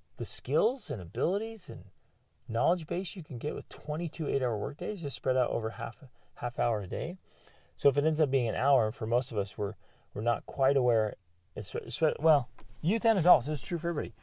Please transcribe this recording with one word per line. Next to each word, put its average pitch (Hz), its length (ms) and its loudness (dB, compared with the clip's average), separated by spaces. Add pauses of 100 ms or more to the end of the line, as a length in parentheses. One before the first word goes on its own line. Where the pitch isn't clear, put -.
(180)
the 117 60 -4
skills 190 680 0
and 104 120 -4
abilities 180 680 -4
and 98 160 -10 (600)
knowledge 151 400 2
base 185 300 -4
you 165 80 -8
can 123 140 -10
get 147 160 -4
with - 160 -8
twenty-two 156 580 -4
eight-hour 123 300 0
workdays 165 440 -6
just 143 140 -4
spread 131 200 0
out 127 140 2
over 110 200 -2
half, 117 260 -8 (380)
half - 240 -6
hour 113 240 2
a 92 40 -8
day. 117 300 -4 (580)
So - 140 4
if 123 80 4
it 143 80 2
ends 156 160 2
up 139 100 2
being 127 180 2
an 101 60 -2
hour, 117 380 4
for - 140 -6
most 120 260 0
of 110 60 -2
us, 95 200 -2
we're, 101 160 -2 (380)
we're 107 100 -6
not 117 240 0
quite 139 300 2
aware. 117 380 2 (420)
It's, - 180 -8
it's, - 260 -6 (180)
well, 147 300 4 (340)
youth 196 220 2
and 220 140 4
adults, 156 280 6
this 151 140 -2
is - 40 -2
true 170 140 -2
for 160 100 -4
everybody, 151 240 -2 (100)